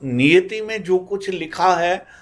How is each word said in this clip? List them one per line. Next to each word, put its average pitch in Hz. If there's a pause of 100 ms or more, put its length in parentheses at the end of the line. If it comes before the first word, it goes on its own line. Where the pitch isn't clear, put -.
नियति 165
में 214
जो 185
कुछ 196
लिखा 175
है, 175 (160)